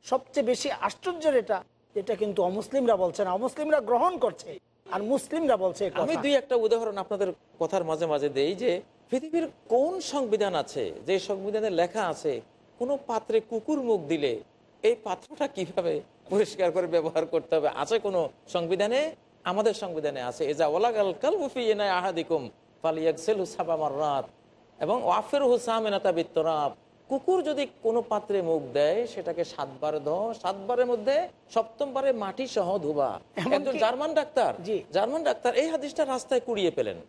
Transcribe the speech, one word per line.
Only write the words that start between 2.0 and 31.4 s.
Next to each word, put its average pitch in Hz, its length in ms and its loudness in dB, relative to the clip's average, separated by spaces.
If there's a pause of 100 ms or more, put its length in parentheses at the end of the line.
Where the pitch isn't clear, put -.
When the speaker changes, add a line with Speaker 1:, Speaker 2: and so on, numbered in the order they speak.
Speaker 1:
কিন্তু 202 280 0
অমুসলিমরা 220 520 2
বলছে 185 280 0
না, 185 100 0
অমুসলিমরা 285 480 0
গ্রহণ 247 360 2
করছে, 165 420 -4 (320)
আর 196 120 -4
মুসলিমরা 269 540 0
বলছে 185 280 -2
এ 180 40 -2
কথা। 175 120 -2
Speaker 2:
আমি 311 160 0
দুই 285 180 2
একটা 247 200 0
উদাহরণ 226 420 2
আপনাদের 190 360 -2 (260)
কথার 170 240 0
মাঝে 160 220 0
মাঝে 147 240 2
দেই, 143 260 2
যে 185 260 0 (280)
পৃথিবীর 311 400 -2 (200)
কোন 311 320 2
সংবিধান 214 540 0
আছে 127 360 -2 (140)
যে 185 140 2
সংবিধানে 208 500 -4
লেখা 175 380 0
আছে 143 340 -4 (380)
কোনো 269 180 -2 (100)
পাত্রে 220 320 0
কুকুর 226 420 -2
মুখ 226 200 2
দিলে 143 380 0 (440)
এই 233 200 6
পাত্রটা 277 440 -4
কিভাবে 170 540 -2 (280)
পরিষ্কার 185 420 2
করে 175 160 0
ব্যবহার 160 380 2
করতে 160 300 0
হবে? 151 200 4
আছে 214 240 0
কোনো 185 300 0 (180)
সংবিধানে? 202 680 0 (280)
আমাদের 208 300 2
সংবিধানে 151 480 -4
আছে, 123 240 -4
"এজা 151 220 2
ওয়ালাগাল 196 540 2
কালবু 302 260 0
ফি 240 240 0
ইনাই 208 180 2
আহাদিকুম 165 600 0 (320)
ফালিয়াগসিলহু 160 640 0
সাবা 165 320 -4
মাররাত", 143 480 -2 (540)
এবং 208 240 0
"ওয়াফিরহু 247 540 2
সামিনাতা 214 540 0
বিত্তরাব", 160 640 0 (320)
কুকুর 320 360 2
যদি 285 240 -2 (160)
কোনো 226 180 2
পাত্রে 208 400 -2
মুখ 165 200 2 (120)
দেয় 165 340 2
সেটাকে 170 380 -4
সাতবার 147 580 -6
ধো, 190 380 -2
সাতবারের 196 440 0
মধ্যে 254 420 0 (220)